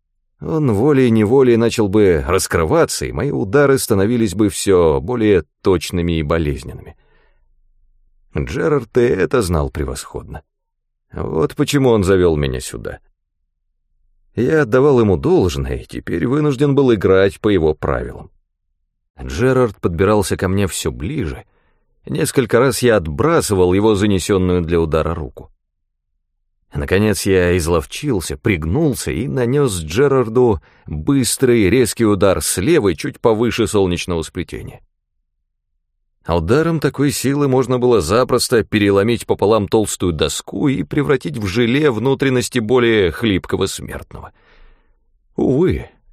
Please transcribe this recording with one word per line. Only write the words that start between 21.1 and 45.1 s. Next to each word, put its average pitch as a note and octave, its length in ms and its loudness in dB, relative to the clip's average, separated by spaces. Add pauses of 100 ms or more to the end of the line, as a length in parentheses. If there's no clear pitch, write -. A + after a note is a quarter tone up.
Несколько C3 520 0
раз C3 220 2
я A#2 160 4
отбрасывал F#2 800 0
его G#2+ 200 4
занесенную F#2 680 0
для E2 180 0
удара D#2+ 340 0
руку. C#2 360 -14 (1200)
Наконец G2 540 -2
я F2+ 320 2
изловчился, E2+ 800 -4
пригнулся G#2 720 -2
и F2 160 -6
нанес C3 540 -2
Джерарду A#2 800 0 (260)
быстрый A#2+ 800 0
резкий A#2 360 2
удар F#2+ 360 2
с - 180 -4
левой G#2+ 360 2
чуть - 260 -10
повыше A2+ 460 0
солнечного F2+ 560 -2
сплетения. - 580 -12 (1400)
А E2 120 -2
ударом D3 440 0
такой C#3+ 320 -2
силы C#3 360 -2
можно B2+ 300 0
было A#2+ 220 2
запросто A#2 640 0
переломить G2+ 640 0
пополам G#2 420 0
толстую G2+ 440 0
доску - 560 -4
и C#3 140 -2
превратить C#3+ 560 -4
в G#2 80 -4
желе B2 440 2
внутренности B2+ 680 -2
более A2+ 520 2
хлипкого F#2+ 560 -2
смертного. - 640 -12 (1040)